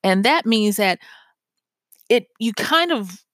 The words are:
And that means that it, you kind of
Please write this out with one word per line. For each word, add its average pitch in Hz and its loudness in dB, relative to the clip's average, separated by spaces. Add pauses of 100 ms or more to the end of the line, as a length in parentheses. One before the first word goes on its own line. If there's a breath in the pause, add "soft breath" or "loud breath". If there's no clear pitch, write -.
And 190 2
that 254 2
means 214 0
that 190 0 (1080 loud breath)
it, 240 2 (120)
you 226 -4
kind 339 0
of 202 -6 (100)